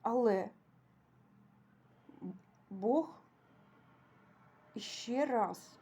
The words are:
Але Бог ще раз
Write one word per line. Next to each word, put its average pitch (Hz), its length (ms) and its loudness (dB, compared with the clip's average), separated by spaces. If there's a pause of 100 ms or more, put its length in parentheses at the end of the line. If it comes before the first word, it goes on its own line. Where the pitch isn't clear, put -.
Але 220 480 2 (2250)
Бог 226 520 0 (1500)
ще 247 500 -2
раз 214 440 0 (120)